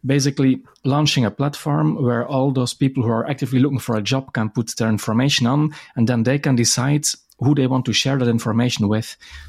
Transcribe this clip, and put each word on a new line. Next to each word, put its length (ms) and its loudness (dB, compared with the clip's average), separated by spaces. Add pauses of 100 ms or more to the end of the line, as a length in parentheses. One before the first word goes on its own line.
Basically, 560 2 (240)
launching 400 2
a 60 2
platform 720 -2
where 240 0
all 260 0
those 220 -2
people 300 0
who 60 0
are 200 -2
actively 300 -2
looking 180 2
for 160 -4
a 80 -2
job 300 -4
can 180 -2
put 260 -4
their 120 0
information 580 0
on, 260 0 (220)
and 140 2
then 160 0
they 160 2
can 160 0
decide 500 0 (320)
who 160 2
they 140 2
want 160 0
to 80 -2
share 260 0
that 100 2
information 600 0
with. 280 -2 (320)